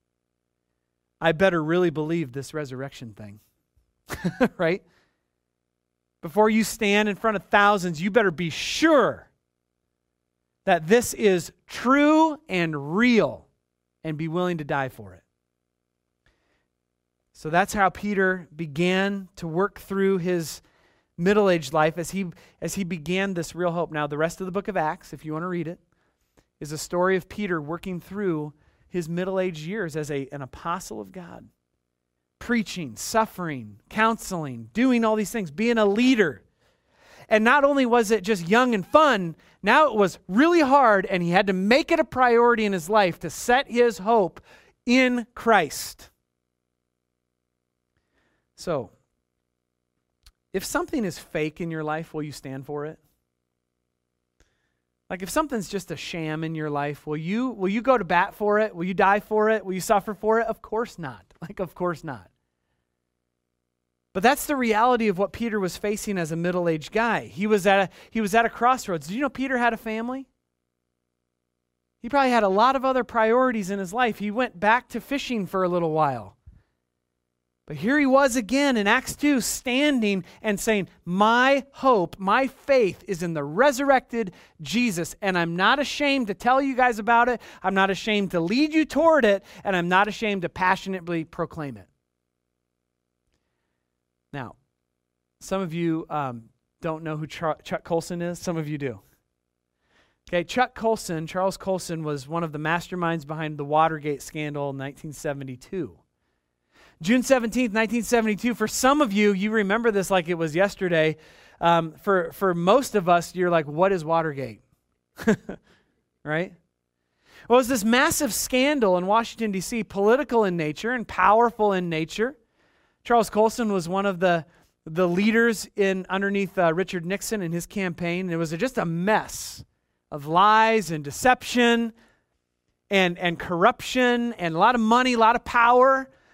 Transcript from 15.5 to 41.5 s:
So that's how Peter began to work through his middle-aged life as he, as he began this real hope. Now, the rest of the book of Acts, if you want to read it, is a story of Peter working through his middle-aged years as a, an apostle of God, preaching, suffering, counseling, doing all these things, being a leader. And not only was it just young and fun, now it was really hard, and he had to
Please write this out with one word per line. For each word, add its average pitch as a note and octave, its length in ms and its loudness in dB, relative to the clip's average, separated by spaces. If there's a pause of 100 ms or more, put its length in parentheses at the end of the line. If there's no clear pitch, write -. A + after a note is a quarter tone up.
So - 180 -12
that's F#3 220 0
how G3 160 2
Peter F#3+ 640 -2
began F3+ 800 -2
to E3+ 120 -10
work F#3 300 -2
through G3 400 0
his E3+ 440 -4 (580)
middle-aged F3+ 540 2
life D#3+ 240 2
as E3 140 -8
he, F#3+ 140 -6 (360)
as E3 140 -6
he G3 80 -4
began F3+ 520 -4
this E3+ 180 -8
real E3+ 180 -2
hope. E3 200 -4
Now, D3+ 160 -4
the D3 100 -6
rest E3 240 -2
of F#3+ 40 -8
the F#3 60 -8
book G3 160 -6
of F#3+ 100 -4
Acts, E3 360 -4
if D3 100 -18
you D#3 100 -8
want D#3+ 100 -6
to F3+ 40 -6
read F3 200 -6
it, E3+ 120 -12 (800)
is D3+ 120 -12
a D#3 60 -10
story F3+ 380 0
of F3+ 140 -4
Peter F3+ 320 -4
working E3+ 380 -8
through E3 540 -6 (340)
his F3 200 -6
middle-aged F#3 580 -4
years F3 300 -6
as D3+ 140 -6
a, C#3 220 -4
an C#3+ 100 -10
apostle F3 580 -10
of G3 120 -14
God, E3+ 360 -18 (920)
preaching, F3+ 560 -4
suffering, D3+ 840 -4 (100)
counseling, E3 840 -4
doing A#3+ 320 2
all A3 100 2
these G#3+ 160 -4
things, F#3+ 200 -6
being A3+ 260 -2
a G#3+ 80 4
leader. G#3 560 2 (880)
And A3 140 4
not C4+ 200 6
only C#4 220 4
was A#3 240 2
it G#3+ 140 0
just F3+ 240 -2
young A#3+ 260 4
and F#3+ 120 -2
fun, A#3 500 4 (260)
now C#4 260 4
it A3+ 80 -2
was G3+ 220 2 (100)
really D#4+ 340 4
hard, B3 440 6
and F#3 160 -2
he E3+ 80 -2
had F#3+ 180 4
to G3 60 0